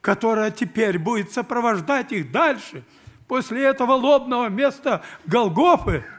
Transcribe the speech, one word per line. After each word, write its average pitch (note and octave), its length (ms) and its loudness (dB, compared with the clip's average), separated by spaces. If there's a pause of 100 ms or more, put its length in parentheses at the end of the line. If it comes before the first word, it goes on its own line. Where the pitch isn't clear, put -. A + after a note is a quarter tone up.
которая G#3+ 520 0
теперь G#3+ 440 -2
будет G#3 360 -2
сопровождать A#3+ 800 -2
их D#3+ 180 -6
дальше, A3+ 540 -2 (420)
после B3+ 380 -4
этого C4+ 300 2
лобного B3 540 2
места C4 540 -2 (240)
Голгофы? G3+ 800 2 (140)